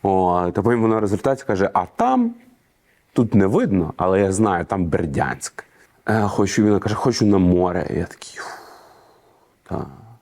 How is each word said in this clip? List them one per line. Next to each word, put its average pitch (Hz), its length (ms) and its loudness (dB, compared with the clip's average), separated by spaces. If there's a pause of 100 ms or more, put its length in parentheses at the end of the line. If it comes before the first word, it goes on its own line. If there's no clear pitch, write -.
О, 90 500 2
та 104 80 -2
потім 117 200 2
вона 113 180 2
розвертається 107 460 -2
і - 20 -6
каже: 98 260 0
«А 92 120 0 (100)
там, 247 380 0 (800)
тут 120 220 0
не 98 120 6
видно, 101 500 0
але 95 240 2
я 98 100 2
знаю, 95 340 0
там 95 200 -4
Бердянськ». 71 800 -6 (400)
Е, 110 160 0
хочу, 104 420 0
вона 104 160 4
каже: 104 160 -4
«Хочу 117 300 0
на 101 120 4
море». 90 580 2
І - 20 -2
я 87 80 -4
такий: - 300 -20
«Фу, - 140 -14 (1120)
та». - 220 -8 (360)